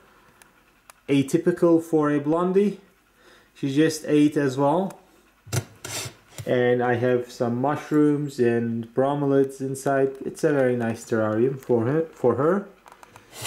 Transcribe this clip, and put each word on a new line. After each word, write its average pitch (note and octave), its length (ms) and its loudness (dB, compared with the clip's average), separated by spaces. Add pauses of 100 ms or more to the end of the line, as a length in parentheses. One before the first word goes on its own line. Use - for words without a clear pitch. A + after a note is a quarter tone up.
(1080)
Atypical E3 760 2
for D3+ 280 0
a D3 100 0
blondie. F#3 600 0 (720)
She C#3 200 -6
just D#3 320 2
ate D3 300 4
as C#3 220 0
well. D#3+ 340 0 (1500)
And B2 340 2
I B2 140 0
have B2 380 0
some A#2+ 280 -2
mushrooms D3 760 0
and A#2 560 0
bromeliads C#3 680 0
inside. C3+ 520 -2 (120)
It's - 200 -6
a D#3 80 2
very B2+ 240 2
nice A2+ 280 -4
terrarium A2+ 540 0
for A#2 280 0
her, D3+ 160 0 (100)
for A#2 240 0
her. F3 320 0 (800)